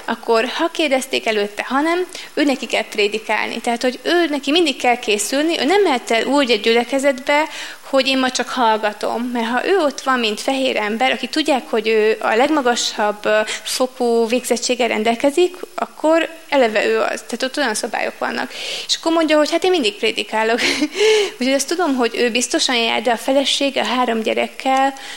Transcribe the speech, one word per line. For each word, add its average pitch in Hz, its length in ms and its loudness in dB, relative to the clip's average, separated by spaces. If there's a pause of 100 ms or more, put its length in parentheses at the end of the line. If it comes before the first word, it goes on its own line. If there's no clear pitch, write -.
akkor 226 400 0
ha 320 260 -2
kérdezték 262 560 0
előtte, 208 400 -2
ha 269 140 0
nem, 339 240 0 (280)
ő 294 100 0
neki 277 220 0
kell 208 240 -2
prédikálni. 214 720 -2
Tehát, 233 200 -2
hogy 254 220 -2
ő 339 260 2
neki 285 220 -4
mindig 311 240 2
kell 240 240 2
készülni, 269 600 0
ő 240 60 0
nem 381 160 4
mehet 285 300 0
el 226 140 2
úgy 269 260 2
egy 214 100 2
gyülekezetbe, 254 840 2 (460)
hogy 262 180 2
én 262 120 2
ma 254 120 0
csak 254 180 -4
hallgatom. 220 720 0 (120)
Mert 233 120 -2
ha 240 200 -2
ő 392 120 2
ott 294 240 0
van, 262 180 0
mint 214 220 -2
fehér 269 340 0
ember, 214 360 0
akik 247 180 -4
tudják, 294 400 0
hogy 220 180 -2
ő 220 320 2
a 220 160 0
legmagasabb, 240 880 0
ö, 214 140 2 (240)
fokú 240 640 0
végzettséggel 240 600 0
rendelkezik, 233 680 2 (200)
akkor 320 540 0 (200)
eleve 226 360 2
ő 220 140 2
az. - 280 -2
Tehát - 160 -6
ott 262 140 -4
olyan 254 160 0
szabályok - 440 -4
vannak. - 340 -4 (360)
És - 80 -2
akkor - 160 -2
mondja, 320 260 4
hogy 294 140 2
hát 339 120 0
én 381 60 4
mindig 254 260 2
prédikálok. 220 640 0 (400)
<laughs> 415 400 2
Úgyhogy 254 140 2
azt 277 140 0
tudom, 330 280 0
hogy 240 200 0
ő 240 160 2
biztosan 240 440 0
jár, 233 260 0
de 240 100 2
a 220 60 2
felesége 269 640 0
a 226 40 0
három 233 360 0
gyerekkel, 240 720 0 (240)